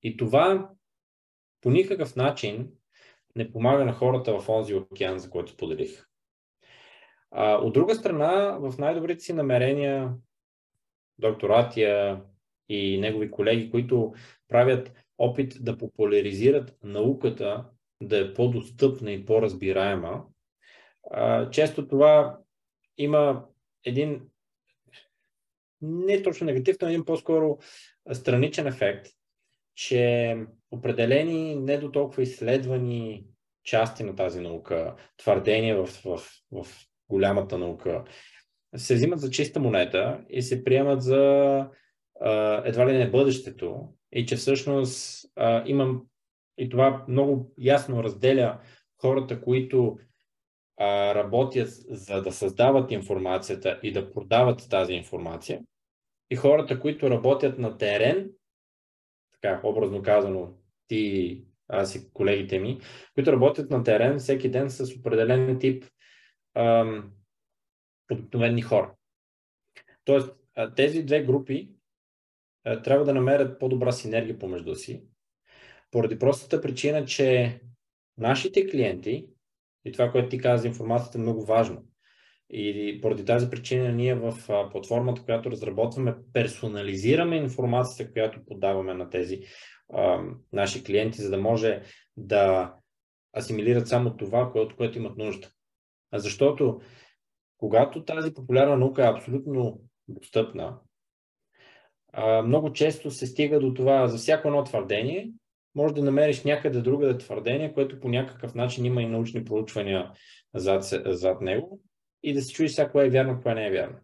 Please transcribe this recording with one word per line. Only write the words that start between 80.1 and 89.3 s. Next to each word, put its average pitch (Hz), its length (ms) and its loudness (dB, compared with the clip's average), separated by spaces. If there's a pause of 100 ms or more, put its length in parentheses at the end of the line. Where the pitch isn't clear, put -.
което 127 180 0
ти 123 80 -6
каза, 120 300 2
информацията 117 500 -4
е 117 40 -4
много 110 240 -4
важно. 113 400 2 (640)
И 104 520 -6
поради 107 240 -2
тази 120 240 2
причина 127 420 -4
ние 123 240 0
в, 113 180 -4 (160)
а, 101 200 0
платформата, 120 560 -4
която 117 260 -2
разработваме, 117 640 -4 (180)
персонализираме 110 1000 -2
информацията, 123 800 -2
която 110 320 -4
подаваме 95 480 -4
на 87 160 -10
тези, 92 320 -6 (520)